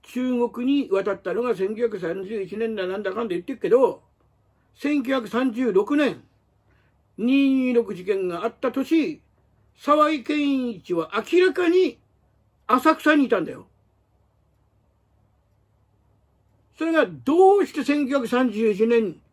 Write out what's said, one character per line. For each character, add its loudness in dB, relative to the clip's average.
中 -2
国 -8
に 2
渡 0
っ -8
た -4
の -2
が 0
千 -4
九 -2
百 -4
三 -6
十 -8
一 -10
年 -4
だ -4
な -4
ん -8
だ -4
か -6
ん -6
だ -4
言 -4
っ -20
て -10
る -10
け -4
ど、 2
千 -2
九 -4
百 -4
三 -2
十 -2
六 2
年、 0
二 2
二 -2
六 0
事 -14
件 -2
が -6
あ -2
っ -6
た -2
年、 -2
沢 2
井 -4
健 -2
一 -8
は -2
明 2
ら 2
か 0
に 2
浅 4
草 2
に 2
い -10
た 2
ん -4
だ -10
よ。 -16
そ -4
れ 0
が 4
ど 4
う 2
し -18
て -4
千 0
九 -4
百 -2
三 0
十 0
一 0
年 0